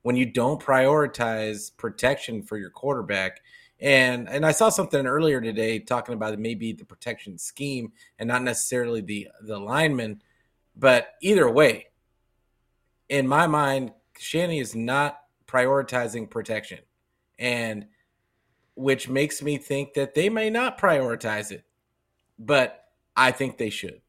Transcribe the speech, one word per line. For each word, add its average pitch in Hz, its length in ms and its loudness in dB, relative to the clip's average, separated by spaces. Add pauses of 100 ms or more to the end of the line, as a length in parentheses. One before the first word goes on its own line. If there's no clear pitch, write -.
when 123 140 0
you 127 100 2
don't 123 360 0
prioritize 127 1160 0
protection 120 640 -4
for 107 160 -10
your 95 140 -12
quarterback, 101 680 -4 (380)
and, 127 500 4
and 143 160 0
I 156 80 4
saw 220 160 4
something 147 360 0
earlier 143 340 2
today 110 400 -2
talking 120 360 -4
about 107 240 -6
maybe 113 340 -6
the 101 120 -16
protection - 520 -14
scheme 131 540 -8 (260)
and 113 100 -6
not 123 140 2
necessarily 120 600 -2
the, 101 260 -8 (140)
the 107 180 -10
lineman, 120 600 -2 (540)
but 127 460 4
either 175 300 4
way, 131 360 4 (1200)
in 135 180 2
my 156 200 4
mind, 135 440 0 (260)
Shanny 165 420 -4
is 110 160 -8
not 135 440 -2 (260)
prioritizing 123 840 0
protection, 107 500 -8 (580)
and 117 480 -4 (880)
which 131 340 -2
makes 139 320 -2
me 143 160 -4
think 139 360 -6
that 139 220 -4
they 175 140 2
may 220 200 -2
not 233 300 -4
prioritize 117 720 0
it, - 140 -16 (720)
but 127 460 0 (300)
I 127 160 6
think 131 260 -6
they 110 120 -4
should. - 400 -12